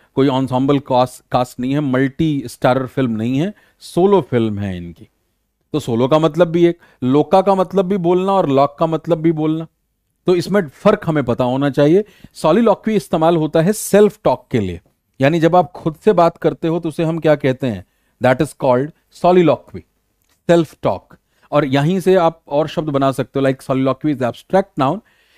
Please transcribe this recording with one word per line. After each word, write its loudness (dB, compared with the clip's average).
कोई 2
ensemble 0
कास्ट, -2
कास्ट -4
नहीं -4
है, -2
मल्टी -2
स्टारर -2
फिल्म -2
नहीं -4
है, -4
सोलो 2
फिल्म -2
है -6
इनकी। -16
तो -2
सोलो -2
का 2
मतलब 2
भी 2
एक, -2
लोका 2
का 0
मतलब -2
भी -2
बोलना 0
और 0
लॉक 0
का 0
मतलब -4
भी 0
बोलना, -4
तो 2
इसमें -2
फर्क -4
हमें -2
पता -2
होना -2
चाहिए। 2
सॉलिलॉक्वी 0
इस्तेमाल 0
होता 0
है 2
सेल्फ 0
टॉक -2
के 0
लिए, -6
यानी 2
जब 4
आप 2
खुद -8
से 0
बात 2
करते -2
हो, -2
तो -6
उसे -4
हम -2
क्या 2
कहते -2
हैं? -6
That 2
is -16
called -2
soliloquy, 2
self 2
talk। -6
और 2
यहीं 0
से 2
आप 0
और -2
शब्द -6
बना 0
सकते -6
हो, 0
like -2
soliloquy -2
is -14
abstract -4
noun, -2